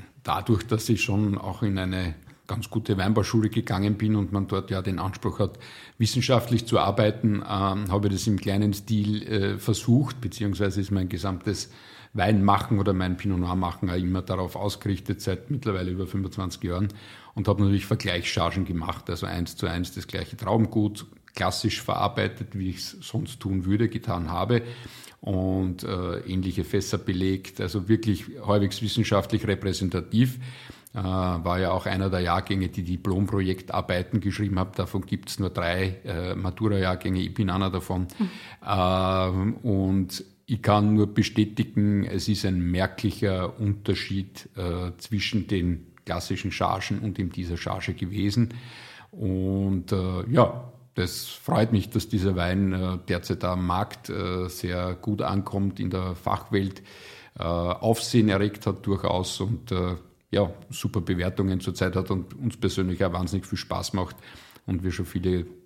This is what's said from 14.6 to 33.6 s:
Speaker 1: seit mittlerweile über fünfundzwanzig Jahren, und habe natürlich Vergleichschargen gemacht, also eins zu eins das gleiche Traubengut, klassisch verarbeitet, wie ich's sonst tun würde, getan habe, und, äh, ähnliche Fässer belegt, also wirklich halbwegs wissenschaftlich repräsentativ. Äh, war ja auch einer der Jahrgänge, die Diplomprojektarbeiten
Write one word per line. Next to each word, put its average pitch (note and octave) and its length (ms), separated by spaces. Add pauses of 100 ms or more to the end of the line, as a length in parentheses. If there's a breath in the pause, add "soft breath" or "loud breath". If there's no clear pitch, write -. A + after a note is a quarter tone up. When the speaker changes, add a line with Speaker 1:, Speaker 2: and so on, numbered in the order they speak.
Speaker 1:
seit - 280
mittlerweile F#2+ 420
über F#2 140
fünfundzwanzig F#2 580
Jahren, F#2 240 (460 loud breath)
und G2+ 140
habe G2+ 140
natürlich G2 240
Vergleichschargen F2 800
gemacht, F2 420
also F#2 160
eins F2 320
zu G2+ 100
eins F2 280
das - 120
gleiche F2+ 300
Traubengut, G#2+ 680 (280)
klassisch - 460
verarbeitet, - 680 (100)
wie F#2 120
ich's - 300
sonst - 400
tun F#2+ 240
würde, G#2 240
getan F2+ 420
habe, F2+ 320 (600 loud breath)
und, F#2 640
äh, F2+ 420
ähnliche F#2 380
Fässer G2+ 340
belegt, F#2+ 600
also F#2+ 280
wirklich A2 360 (200)
halbwegs G2+ 380
wissenschaftlich G#2 640
repräsentativ. G2 920 (560 loud breath)
Äh, - 40
war F#2 600
ja F#2 120
auch F#2 160
einer F#2+ 240
der F2+ 100
Jahrgänge, F2+ 480
die F#2 140
Diplomprojektarbeiten F#2 1400